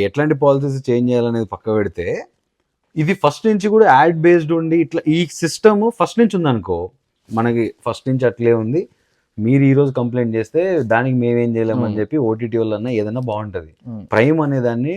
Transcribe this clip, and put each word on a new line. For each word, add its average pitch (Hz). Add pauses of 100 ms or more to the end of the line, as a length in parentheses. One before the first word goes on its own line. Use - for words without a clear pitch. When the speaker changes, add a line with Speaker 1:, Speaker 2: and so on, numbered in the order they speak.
Speaker 1:
ఎట్లాంటి 147
పాలసీస్ 139
చేంజ్ 123
చేయాలనేది 117
పక్క - (100)
పెడితే, 95 (880)
ఇది 156
ఫస్ట్ -
నుంచి 214
కూడా 220
యాడ్ 160
బేస్డ్ 170
ఉండి 165
ఇట్లా 165
ఈ 160 (160)
సిస్టమ్ 202 (120)
ఫస్ట్ -
నుంచి 226
ఉందనుకో, 113 (520)
మనకి 117 (160)
ఫస్ట్ -
నుంచి 127
అట్లే 117
ఉంది. 117 (560)
మీరు 127
ఈ 135
రోజు 139
కంప్లైంట్ 120
చేస్తే 113 (220)
దానికి 123
మేమేం 120
చేయలేమని 113
Speaker 2:
Hmm. 107
Speaker 1:
చెప్పి 107
ఓటీటీ 113
వాళ్ళన్నా 110
ఏదన్నా 110
బాగుంటది. 104 (120)
Speaker 2:
Hmm. 113
Speaker 1:
ప్రైమ్ 139
అనే 139
దాన్ని 120